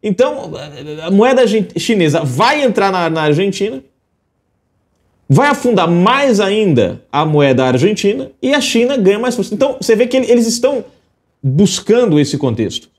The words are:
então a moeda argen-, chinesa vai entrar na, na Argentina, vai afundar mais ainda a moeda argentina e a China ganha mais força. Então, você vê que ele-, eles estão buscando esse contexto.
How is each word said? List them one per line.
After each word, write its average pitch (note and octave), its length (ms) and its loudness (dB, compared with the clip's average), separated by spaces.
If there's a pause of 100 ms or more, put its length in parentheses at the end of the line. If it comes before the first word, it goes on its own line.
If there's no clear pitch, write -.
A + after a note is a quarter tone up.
então G#3+ 500 -2 (520)
a E3+ 80 -4
moeda A#3+ 300 4
argen-, A3 260 0 (100)
chinesa E3 440 0
vai G#3+ 420 0
entrar G3+ 280 0
na, F3 180 -2
na D#3+ 140 -2
Argentina, G3 600 -2 (1400)
vai A#3+ 220 2
afundar A#3 380 0
mais G#3+ 520 2
ainda F#3+ 720 0
a D3 140 0
moeda C#3 400 2
argentina G3 680 0 (100)
e C4 120 0
a D4 80 0
China B3 360 0
ganha G3+ 220 2
mais A#3+ 160 -4
força. G3 180 -6
Então, - 260 0
você G#3+ 180 2
vê A#3+ 100 2
que B3 80 -4
ele-, B3 160 2
eles A#3+ 160 4
estão B3 380 -2 (580)
buscando F#3+ 760 2
esse C#3+ 180 -2
contexto. A2+ 600 -4